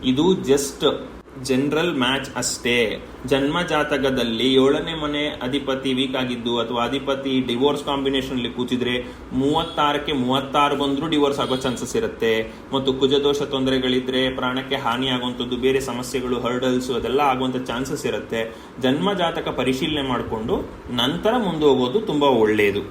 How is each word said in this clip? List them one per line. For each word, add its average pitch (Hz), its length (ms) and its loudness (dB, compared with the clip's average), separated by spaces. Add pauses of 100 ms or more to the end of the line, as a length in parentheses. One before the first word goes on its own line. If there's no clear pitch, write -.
ಇದು 151 400 4
just - 420 0 (580)
ಜನರಲ್ 147 540 0
ಮ್ಯಾಚ್ 131 380 0
ಅಷ್ಟೇ. 120 680 0 (220)
ಜನ್ಮ 139 360 2
ಜಾತಕದಲ್ಲಿ 131 920 0
ಏಳನೇ 151 400 4 (100)
ಮನೆ 147 240 -2
ಅಧಿಪತಿ 131 680 -2
ವೀಕ್ 131 220 0
ಆಗಿದ್ದು 120 420 -2
ಅಥವಾ 120 260 0
ಅಧಿಪತಿ 135 640 -2
ಡಿವೋರ್ಸ್ 135 360 0
ಕಾಂಬಿನೇಷನ್ 135 480 -2
ಅಲ್ಲಿ 120 180 -2
ಕೂತಿದ್ರೆ 120 440 -2 (400)
ಮೂವತ್ತಾರಕ್ಕೆ 147 800 0
ಮೂವತ್ತಾರು 139 600 2
ಬಂದ್ರೂ 143 320 -2
ಡಿವೋರ್ಸ್ 143 320 2
ಆಗೋ 123 160 0
ಚಾನ್ಸಸ್ 127 400 -4
ಇರುತ್ತೆ. 113 380 0 (400)
ಮತ್ತು 131 200 0
ಕುಜದೋಷ 139 480 2
ತೊಂದರೆಗಳಿದ್ರೆ 127 920 0
ಪ್ರಾಣಕ್ಕೆ 131 400 -2
ಹಾನಿ 127 320 0
ಆಗುವಂಥದ್ದು, 123 500 -2
ಬೇರೆ 131 240 2
ಸಮಸ್ಯೆಗಳು, 123 580 -4
ಹರ್ಡಲ್ಸ್ 127 520 0
ಅದೆಲ್ಲ 117 280 0
ಆಗುವಂಥ 131 380 2
ಚಾನ್ಸಸ್ 131 480 -4
ಇರುತ್ತೆ. 113 360 -2 (400)
ಜನ್ಮ 156 320 2
ಜಾತಕ 165 340 -2
ಪರಿಶೀಲನೆ 135 640 -2
ಮಾಡ್ಕೊಂಡು 117 480 -2 (340)
ನಂತರ 156 460 0
ಮುಂದೆ 165 280 0
ಹೋಗೋದು 127 360 4
ತುಂಬಾ 147 260 2
ಒಳ್ಳೇದು. 104 640 4